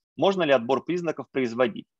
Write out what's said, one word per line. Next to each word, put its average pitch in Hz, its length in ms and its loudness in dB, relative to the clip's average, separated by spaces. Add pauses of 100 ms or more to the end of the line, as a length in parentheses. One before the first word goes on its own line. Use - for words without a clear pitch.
(160)
можно 180 280 2
ли 147 80 2
отбор 131 320 2
признаков 165 480 -6
производить? 120 560 -2 (120)